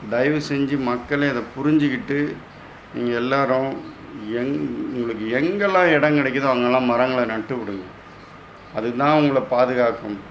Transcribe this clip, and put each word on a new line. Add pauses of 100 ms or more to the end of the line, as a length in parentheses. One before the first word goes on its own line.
(100)
தயவு
செஞ்சு
மக்களே,
அதை (140)
புரிஞ்சுக்கிட்டு, (600)
நீங்க
எல்லாரும் (360)
எங்-,
உங்களுக்கு
எங்கெல்லாம்
இடம்
கிடைக்குதோ,
அங்கெல்லாம்
மரங்களை
நட்டு
விடுங்க. (920)
அதுதான்
உங்களை
பாதுகாக்கும். (120)